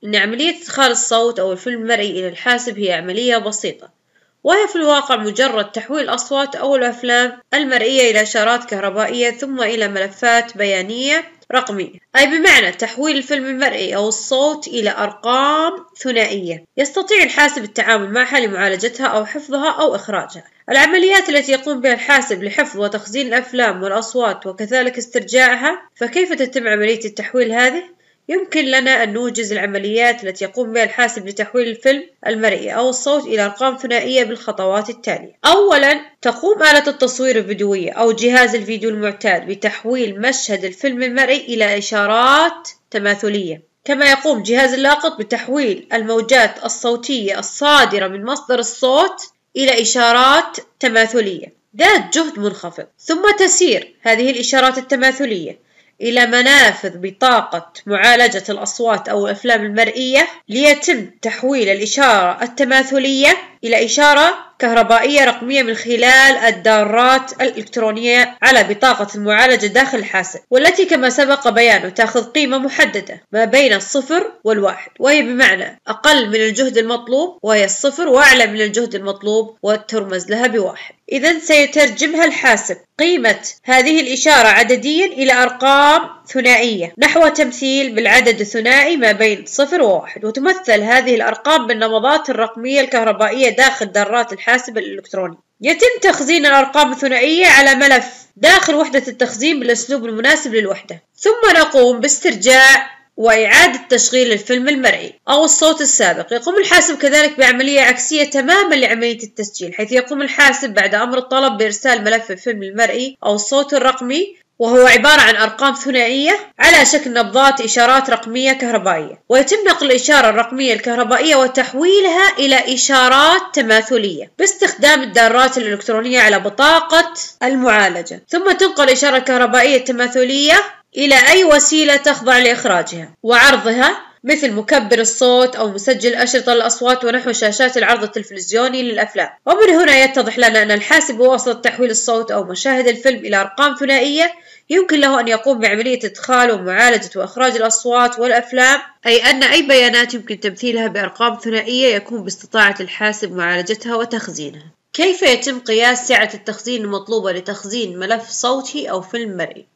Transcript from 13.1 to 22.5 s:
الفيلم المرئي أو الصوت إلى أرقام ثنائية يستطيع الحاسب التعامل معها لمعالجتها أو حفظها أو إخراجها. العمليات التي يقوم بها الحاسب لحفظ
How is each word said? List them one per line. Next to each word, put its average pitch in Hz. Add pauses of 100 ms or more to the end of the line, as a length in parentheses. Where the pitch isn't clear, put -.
الفيلم 269
المرئي 233
أو 208
الصوت 285
إلى 220
أرقام 269 (260)
ثنائية 202 (120)
يستطيع 370
الحاسب 285
التعامل 208
معها 254
لمعالجتها 202
أو 214
حفظها 294
أو 302
إخراجها. 196 (260)
العمليات 359
التي 277
يقوم 262
بها 247
الحاسب 247
لحفظ 202